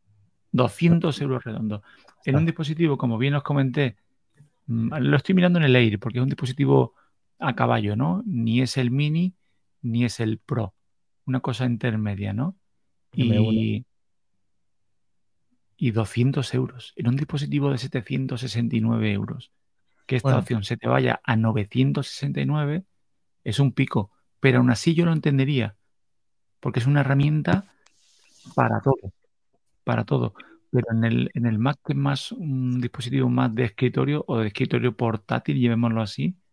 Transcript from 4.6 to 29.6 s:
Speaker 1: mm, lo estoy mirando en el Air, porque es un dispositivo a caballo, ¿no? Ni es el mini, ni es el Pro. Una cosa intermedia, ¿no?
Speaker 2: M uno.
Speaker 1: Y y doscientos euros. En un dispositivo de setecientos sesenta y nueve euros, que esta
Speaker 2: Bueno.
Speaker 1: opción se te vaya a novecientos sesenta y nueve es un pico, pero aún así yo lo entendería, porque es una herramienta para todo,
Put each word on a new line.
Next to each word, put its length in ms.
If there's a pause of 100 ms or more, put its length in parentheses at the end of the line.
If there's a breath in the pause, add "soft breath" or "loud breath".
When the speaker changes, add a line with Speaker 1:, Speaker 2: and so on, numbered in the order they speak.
Speaker 1:
mm, 280
lo 220
estoy 180
mirando 240
en 60
el 100
Air, 240
porque 200
es 40
un 60
dispositivo 640 (460)
a 180
caballo, 400
¿no? 300
Ni 340
es 160
el 140
mini, 420 (480)
ni 240
es 160
el 160
Pro. 380 (500)
Una 160
cosa 240
intermedia, 680
¿no? 220 (560)
Speaker 2:
M 280
uno. 120
Speaker 1:
Y 340 (1900)
y 140
doscientos 640
euros. 420
En 120
un 80
dispositivo 540
de 80
setecientos 600
sesenta 360
y 40
nueve 320
euros, 400 (540)
que 100
esta 120
Speaker 2:
Bueno. 120
Speaker 1:
opción 240
se 120
te 120
vaya 360
a 120
novecientos 720
sesenta 320
y 60
nueve 380 (600)
es 160
un 120
pico, 380 (300)
pero 180
aún 120
así 240
yo 100
lo 80
entendería, 640 (840)
porque 200
es 60
una 140
herramienta 720 (800)
para 260
todo, 320 (720)